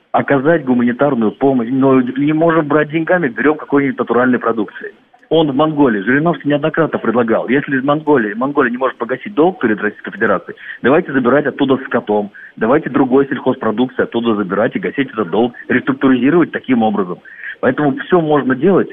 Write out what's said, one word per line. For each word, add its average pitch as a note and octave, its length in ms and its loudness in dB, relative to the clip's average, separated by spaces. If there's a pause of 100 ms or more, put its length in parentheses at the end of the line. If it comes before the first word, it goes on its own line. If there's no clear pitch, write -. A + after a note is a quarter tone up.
(100)
оказать C#3+ 540 0
гуманитарную A#2+ 680 0
помощь. C3 380 0
Но C3+ 300 2
не C3 320 -2
можем D#3+ 340 2
брать D3+ 240 0
деньгами, E3 380 0
берем C3 300 0
какой-нибудь C#3 400 0
натуральной A#2+ 400 2
продукции. A2+ 560 -4 (360)
Он D#3 200 2
в B2+ 40 -4
Монголии, C#3+ 480 2
Жириновский C#3+ 460 0
неоднократно D3 500 0
предлагал, A2 500 0
если C#3 300 0
из B2+ 40 -2
Монголии, D3 520 0
Монголия C3 360 0
не A#2+ 60 -4
может B2+ 220 -4
погасить A#2+ 360 -6
долг F3 240 2
перед G#2+ 220 0
Российской G#2 320 -6
Федерацией, G2 440 -2 (260)
давайте C#3+ 300 2
забирать C3+ 340 2
оттуда C3+ 400 0
скотом, G#2 440 -2 (260)
давайте C3+ 340 0
другой C3+ 360 2
сельхозпродукции B2 760 -2
оттуда A#2 340 -2
забирать G2+ 400 -2
и - 20 -6
гасить A2+ 320 -4
этот G2 200 -6
долг, A#2 240 0 (140)
реструктуризировать C3+ 840 0
таким A#2 300 0
образом. G2+ 360 -2 (420)
Поэтому C3 400 0
все F3+ 200 2
можно D3 340 2
делать. D3 380 2